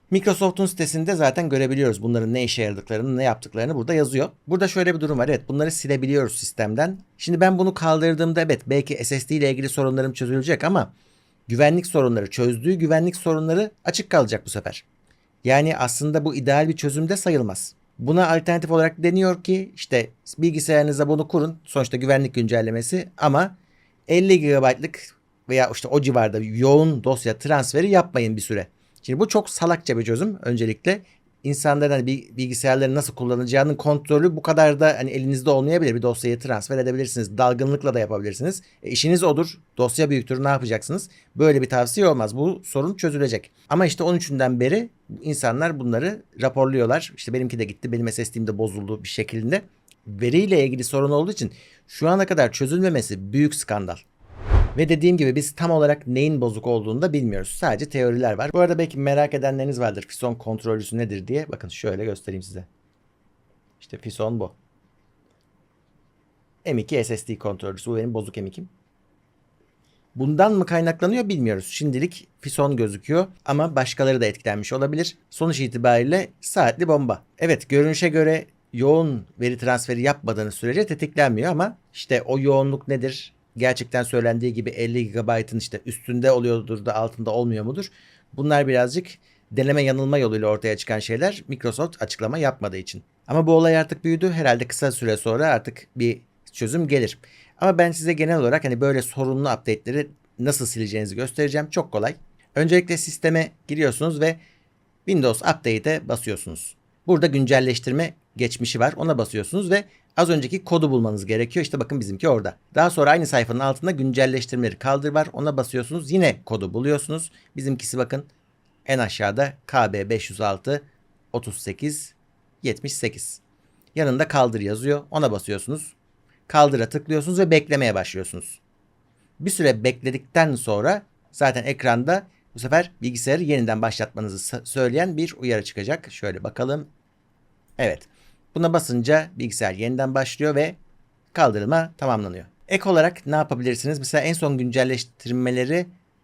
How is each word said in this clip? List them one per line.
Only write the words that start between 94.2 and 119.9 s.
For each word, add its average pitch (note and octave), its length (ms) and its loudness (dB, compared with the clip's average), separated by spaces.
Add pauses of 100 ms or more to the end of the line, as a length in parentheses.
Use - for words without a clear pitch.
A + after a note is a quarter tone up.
Herhalde B2 360 2
kısa C3+ 240 -2
süre A2+ 260 -2
sonra A#2+ 300 0
artık A#2 480 -2
bir A#2 260 -2 (300)
çözüm D3 360 -4
gelir. C3 320 0 (380)
Ama F3+ 200 2
ben E3+ 140 4
size E3 220 -2
genel D#3+ 260 0
olarak C#3 240 2
hani B2 180 -2
böyle C#3 200 2
sorunlu C3+ 480 -2
update'leri A#2+ 580 -4 (320)
nasıl C3 260 -2
sileceğinizi G#2+ 500 -6
göstereceğim. C#3+ 540 -2
Çok E3+ 220 -4
kolay. A2 240 -2 (400)
Öncelikle F3 420 2
sisteme D#3+ 540 0 (160)
giriyorsunuz D3 540 0
ve E3 160 0 (680)
Windows C3 360 2
Update'e D3 640 0
basıyorsunuz. - 680 -8 (320)
Burada D3+ 200 4
güncelleştirme C3 880 2 (240)
geçmişi A#2+ 420 -4
var. C3 180 2
Ona D#3 200 0
basıyorsunuz A#2+ 540 -4
ve G3+ 120 2 (340)
az F3 120 2
önceki D#3+ 340 -2
kodu D#3 280 2
bulmanız G#2+ 340 0
gerekiyor. A#2+ 380 -2
İşte C#3 160 -6
bakın C3+ 200 -4
bizimki G2+ 300 -2
orada. G#2+ 280 0 (180)
Daha E3 140 4
sonra D#3 200 2
aynı D#3+ 180 4
sayfanın A#2+ 320 0
altında C3+ 320 -2
güncelleştirmeleri C3 880 -2
kaldır C#3 340 -2
var. D#3 200 2
Ona C#3+ 240 -4
basıyorsunuz. C3 540 -4
Yine E3 240 4 (100)
kodu G2 280 -4
buluyorsunuz. D3 580 -2 (240)
Bizimkisi C3+ 420 -6
bakın B2+ 280 -4 (600)
en C3+ 140 0
aşağıda A2 540 -2 (140)
K B2 260 2